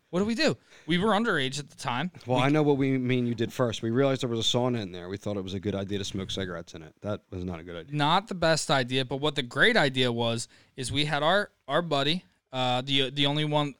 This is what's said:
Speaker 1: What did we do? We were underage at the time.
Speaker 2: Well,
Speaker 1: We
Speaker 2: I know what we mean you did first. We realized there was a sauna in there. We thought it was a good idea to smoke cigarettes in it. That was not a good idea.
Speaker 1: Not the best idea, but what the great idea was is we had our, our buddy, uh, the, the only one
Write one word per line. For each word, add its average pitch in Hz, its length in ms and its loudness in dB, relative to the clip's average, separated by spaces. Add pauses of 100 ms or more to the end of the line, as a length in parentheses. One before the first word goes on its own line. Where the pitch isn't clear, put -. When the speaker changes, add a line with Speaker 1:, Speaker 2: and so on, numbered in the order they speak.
(100)
Speaker 1:
What 175 100 0
did 202 60 0
we 226 80 0
do? 240 220 2 (320)
We 170 100 2
were 208 140 4
underage 156 480 0
at 139 100 -14
the - 60 -20
time. 139 340 -2 (160)
Speaker 2:
Well, 123 120 2
Speaker 1:
We 123 60 4
Speaker 2:
I 139 40 4
know 151 160 4
what 143 140 4
we 135 200 2
mean 123 300 2
you 120 80 -2
did 110 160 0
first. 120 280 0
We 113 100 -2
realized 135 320 2
there 127 80 -2
was 117 100 -2
a 110 160 0
sauna 123 240 2
in 95 100 -6
there. 87 180 -12
We 95 80 -6
thought 104 200 -4
it 95 80 -4
was 95 100 -6
a 98 60 -4
good 98 160 -2
idea 98 220 -4
to 98 60 -6
smoke 95 280 -6
cigarettes 90 420 -6
in 82 80 -14
it. 78 200 -18
That 101 180 -4 (100)
was 90 140 -8
not 90 160 -6
a - 20 -14
good 87 140 -12
idea. 85 200 -10
Speaker 1:
Not 165 320 2
the 208 60 -8
best 165 380 0
idea, 131 320 0
but 135 140 -4
what 147 180 -2
the 147 60 -2
great 151 340 2
idea 131 340 2
was 117 380 -2 (280)
is 123 140 -6
we 139 140 0
had 147 180 -2
our, 190 280 2 (180)
our 151 140 2
buddy, 151 420 0 (280)
uh, 127 280 0
the, 135 300 2
the 143 160 0
only 147 180 0
one 147 360 0